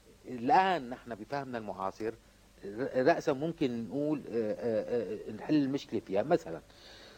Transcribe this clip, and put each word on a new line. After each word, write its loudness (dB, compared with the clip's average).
الآن 2
نحن -10
بفهمنا -6
المعاصر -4
ر-، 0
رأسًا 4
ممكن -2
نقول، -2
آه، 0
آه، -2
آه، -8
نحل 0
المشكلة 2
فيها. 2
مثلًا 0